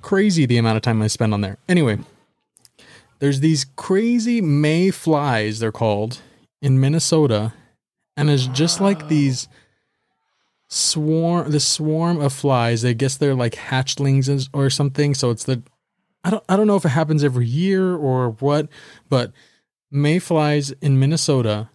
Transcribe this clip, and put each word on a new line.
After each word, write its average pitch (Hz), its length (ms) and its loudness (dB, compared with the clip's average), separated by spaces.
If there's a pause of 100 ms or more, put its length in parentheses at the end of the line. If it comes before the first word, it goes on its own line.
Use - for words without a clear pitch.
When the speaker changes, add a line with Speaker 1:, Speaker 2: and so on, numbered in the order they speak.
Speaker 1:
crazy 190 460 2
the 117 120 2
amount 117 180 2
of 107 60 -2
time 113 200 0
I 110 40 0
spend 107 260 0
on 104 100 -2
there. 98 160 -6 (100)
Anyway, 147 300 2 (1200)
there's 139 200 0
these 151 260 2 (100)
crazy 233 640 0
mayflies, 147 1200 0
they're 113 120 -2
called, 110 500 -2 (380)
in 131 200 2
Minnesota, 139 720 0 (640)
and 147 140 2
it's 131 180 2
just 147 320 -2
like 196 240 0
Speaker 2:
Oh. - 40 -16
Speaker 1:
these 143 400 0 (1200)
swarm, 160 840 -2
the 147 80 2
swarm 156 600 -2
of 139 120 0
flies. 120 520 0
I 123 100 2
guess 131 220 -2
they're, 143 180 0
like, 120 200 -2
hatchlings 135 760 -2
is-, 135 240 -2
or 139 180 0
something. 143 440 0
So 127 160 0
it's 110 140 -6
the, 127 180 -4 (640)
I 180 60 0
don't, 214 180 -2
I 185 80 2
don't 214 100 4
know 202 100 4
if 180 100 0
it 151 40 4
happens 151 340 0
every 123 220 0
year 180 480 0
or 131 360 0
what, 143 380 0 (420)
but 120 220 0 (580)
mayflies 147 800 0 (100)
in 135 180 2
Minnesota 131 760 0